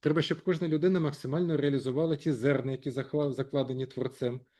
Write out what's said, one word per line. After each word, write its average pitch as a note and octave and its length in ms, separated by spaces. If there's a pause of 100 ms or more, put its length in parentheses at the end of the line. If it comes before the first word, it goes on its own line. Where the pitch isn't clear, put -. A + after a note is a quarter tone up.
Треба, D3+ 220
щоб D#3+ 200
кожна E3+ 260
людина E3+ 320
максимально D#3 560
реалізувала C#3 600
ті D3+ 160
зерна, C3 400
які C3+ 180
захла-, C3+ 420
закладені C3 540
Творцем. B2 540 (200)